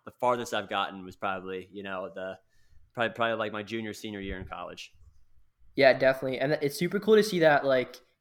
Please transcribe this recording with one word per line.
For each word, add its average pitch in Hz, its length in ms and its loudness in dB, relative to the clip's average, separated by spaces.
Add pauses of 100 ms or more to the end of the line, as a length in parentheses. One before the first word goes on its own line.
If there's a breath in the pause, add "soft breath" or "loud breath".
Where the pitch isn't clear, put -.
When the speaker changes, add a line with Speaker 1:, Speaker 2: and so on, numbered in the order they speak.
Speaker 1:
the - 80 -18
farthest 120 420 -2
I've 101 140 -4
gotten 95 380 -4
was 92 100 -14
probably, 95 560 -6
you 98 120 -14
know, 95 300 -8
the, 95 240 -10 (560)
probably, 113 200 -2
probably, 117 240 -2
like, 107 160 -4
my 104 100 -6
junior, 107 300 -6
senior 104 260 -10
year 98 180 -8
in 92 80 -12
college. 87 460 -14 (840)
Speaker 2:
Yeah, 131 160 8
definitely. 131 460 2
And 147 220 0
it's 143 160 -2
super 180 220 -2
cool 220 160 6
to 208 80 8
see 196 160 0
that, 147 260 6
like, 131 360 0 (200)